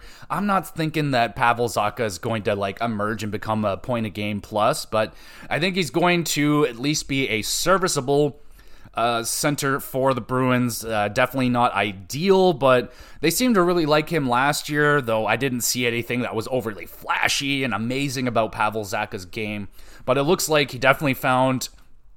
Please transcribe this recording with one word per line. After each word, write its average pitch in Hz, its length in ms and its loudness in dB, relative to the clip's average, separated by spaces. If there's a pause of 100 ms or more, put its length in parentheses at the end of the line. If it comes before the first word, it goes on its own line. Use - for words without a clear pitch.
(300)
I'm 180 160 -2
not 190 300 -2
thinking 156 340 -2
that 117 240 2
Pavel 120 340 2
Zacha 104 340 -2
is 104 160 -4
going 113 260 -4
to, 104 100 2
like, 98 260 -4
emerge 110 440 -4
and 107 80 -6
become 107 320 -2
a 98 120 0
point 117 300 -4
a 104 40 -6
game 104 300 -4
plus, 107 460 0
but 110 260 0 (380)
I 127 80 -2
think 175 160 -2
he's 175 160 -2
going 170 320 2
to 147 440 2
at 120 100 -4
least 147 320 -4
be 135 200 -2
a 107 140 -2
serviceable, 147 960 0 (540)
uh, 117 300 0
center 139 560 -2
for 135 340 0
the 123 60 -4
Bruins. 127 640 0
Uh, 107 240 0
definitely 127 400 2
not 120 240 4
ideal, 131 800 2
but 127 400 4 (280)
they 160 100 2
seemed 240 260 2
to 185 60 6
really 175 220 4
like 151 240 2
him 151 200 0
last 131 400 0
year, 147 320 4
though 110 260 0
I 110 100 2
didn't 123 260 -2
see 123 240 -2
anything 120 340 -2
that 101 160 -4
was 110 140 -4
overly 101 360 -4
flashy 139 800 -2
and 120 100 -2
amazing 127 540 -2
about 113 240 0
Pavel 107 320 -2
Zacha's 104 420 -6
game. 104 420 -8 (360)
But 127 120 2
it 139 60 2
looks 170 260 0
like 147 220 2
he 127 80 -10
definitely 135 360 2
found 131 540 0 (480)